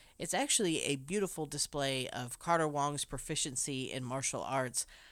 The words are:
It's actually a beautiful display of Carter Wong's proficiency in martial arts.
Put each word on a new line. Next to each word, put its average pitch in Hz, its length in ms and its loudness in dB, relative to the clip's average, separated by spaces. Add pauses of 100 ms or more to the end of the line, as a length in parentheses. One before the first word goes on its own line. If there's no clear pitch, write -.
(180)
It's 147 160 -4
actually 196 480 4
a 143 140 2
beautiful 165 500 -2
display 139 600 0
of 120 320 -6
Carter 165 260 4
Wong's 143 380 0
proficiency 131 880 -2
in 131 100 -4
martial 127 400 -2
arts. 127 440 0 (260)